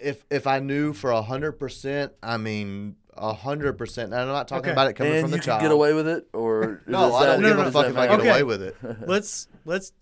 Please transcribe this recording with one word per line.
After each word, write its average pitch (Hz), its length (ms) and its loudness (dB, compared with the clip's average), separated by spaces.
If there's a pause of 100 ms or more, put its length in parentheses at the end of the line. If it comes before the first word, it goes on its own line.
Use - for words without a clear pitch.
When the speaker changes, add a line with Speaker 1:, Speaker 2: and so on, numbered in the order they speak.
Speaker 1:
if, 139 320 -8
if 139 160 -2
I 135 100 2
knew 143 340 -2
for 135 200 -2
a 113 100 0
hundred 139 300 -6
percent, 139 580 -6 (140)
I 113 140 -4
mean, 104 580 -6 (200)
a 110 160 -4
hundred 139 420 -4
percent, 107 380 -8
and 123 80 -2
I'm 127 60 -2
not 139 220 -4
talking 131 160 -6
Speaker 2:
Okay. 175 80 -2
Speaker 1:
about 135 160 4
it 104 60 -4
coming 147 180 0
Speaker 3:
And 160 100 2
Speaker 1:
from 160 80 -2
the 160 60 -2
Speaker 3:
you - 60 -2
could - 40 -6
Speaker 1:
child. 110 160 0
Speaker 3:
get 151 80 4
away 151 240 6
with 156 140 0
it, - 240 -4
or 110 520 -2
Speaker 1:
<laughs> - 40 -20
No, 180 220 2
Speaker 3:
does - 40 0
Speaker 1:
I 139 120 4
Speaker 3:
that, 139 80 6
Speaker 1:
don't 196 80 2
give - 80 6
Speaker 2:
No, - 20 6
Speaker 1:
a - 60 4
Speaker 2:
no, 139 60 4
Speaker 3:
does 131 80 -2
Speaker 1:
fuck 143 120 4
Speaker 3:
that 127 60 0
Speaker 1:
if 123 60 -4
I 127 120 2
Speaker 3:
matter? 208 80 6
Speaker 1:
get 214 40 6
Speaker 2:
Okay. - 100 4
Speaker 1:
away 143 120 6
with 110 200 0
it. 95 200 -10
Speaker 3:
<laughs> 113 240 -10
Speaker 2:
Let's, 202 400 -2 (180)
let's 185 380 -6